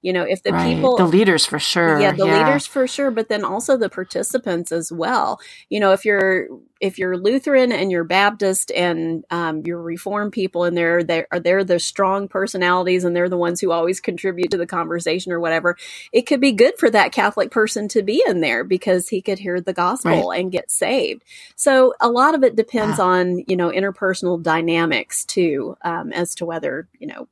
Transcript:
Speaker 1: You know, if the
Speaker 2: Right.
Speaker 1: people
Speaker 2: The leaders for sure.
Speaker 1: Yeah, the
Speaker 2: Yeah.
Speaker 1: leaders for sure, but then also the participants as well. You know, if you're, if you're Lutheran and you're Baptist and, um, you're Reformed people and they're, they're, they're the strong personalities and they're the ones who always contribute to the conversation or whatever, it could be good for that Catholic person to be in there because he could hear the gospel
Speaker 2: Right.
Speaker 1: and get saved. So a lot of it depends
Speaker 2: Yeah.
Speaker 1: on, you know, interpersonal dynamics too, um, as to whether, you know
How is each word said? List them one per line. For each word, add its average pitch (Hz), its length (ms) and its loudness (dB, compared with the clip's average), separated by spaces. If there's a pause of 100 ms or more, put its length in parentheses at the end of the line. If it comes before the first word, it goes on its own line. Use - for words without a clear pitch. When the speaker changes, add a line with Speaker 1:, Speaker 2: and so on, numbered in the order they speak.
Speaker 1:
You 185 120 -4
know, 180 100 0
if - 200 -2
the 202 100 -2
Speaker 2:
Right. 170 220 0
Speaker 1:
people 226 220 2
Speaker 2:
The 185 80 6
leaders 175 400 4
for 151 140 -6
sure. 165 420 2
Speaker 1:
Yeah, 196 120 4
the - 120 0
Speaker 2:
Yeah. 160 200 2
Speaker 1:
leaders 277 220 0
for 262 200 0
sure, 277 240 -2
but 220 180 -4
then 208 160 -2
also 269 320 0
the 214 120 0
participants 185 840 -4
as 165 200 -4
well. 165 480 -2 (300)
You 208 100 -2
know, 196 140 4
if 196 120 0
you're, 190 420 2 (340)
if 190 180 -4
you're 185 180 -2
Lutheran 254 540 2
and 190 200 -2
you're 170 120 0
Baptist 196 680 0
and, 165 600 -2
um, 160 340 -4
you're 170 160 -6
Reformed 196 520 -6
people 190 320 -2
and 170 120 0
they're, 170 260 2
they're, 165 240 -2 (140)
they're 185 220 2
the 175 160 2
strong 196 480 -2
personalities 185 760 0
and 175 100 0
they're 175 140 0
the 180 80 -2
ones 175 240 0
who 185 100 0
always 170 300 0
contribute 180 500 -4
to 196 60 -2
the 170 100 -4
conversation 170 640 -4
or 170 80 -2
whatever, 170 380 0 (340)
it 240 160 2
could 269 140 2
be 277 100 4
good 233 260 4
for 277 140 4
that 214 220 4
Catholic 208 380 0
person 214 380 -2
to 208 140 0
be 233 240 0
in 180 140 0
there 120 220 0
because 185 460 0
he 190 120 -4
could 190 180 -4
hear 180 220 -4
the 180 120 -6
gospel 175 560 0
Speaker 2:
Right. - 120 -4
Speaker 1:
and 185 100 -4
get - 200 -6
saved. - 520 -2 (320)
So 262 460 4
a 240 80 4
lot 262 260 4
of 269 80 2
it 226 120 4
depends 220 440 -2
Speaker 2:
Yeah. 190 60 4
Speaker 1:
on, 180 420 2
you 190 100 0
know, 175 140 0
interpersonal 190 680 -2
dynamics 165 840 -2
too, 151 580 -2
um, 170 300 -6
as 170 220 -4
to 175 100 -8
whether, 160 420 -6 (120)
you 151 80 -14
know - 240 -16